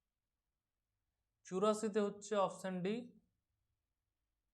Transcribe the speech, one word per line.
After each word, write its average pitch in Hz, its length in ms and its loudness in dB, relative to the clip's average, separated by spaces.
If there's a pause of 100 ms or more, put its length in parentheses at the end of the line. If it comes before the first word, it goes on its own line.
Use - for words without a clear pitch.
(1400)
চুরাশিতে 208 560 2
হচ্ছে 208 360 -2
অপশন 185 460 0
ডি 220 380 -4 (1300)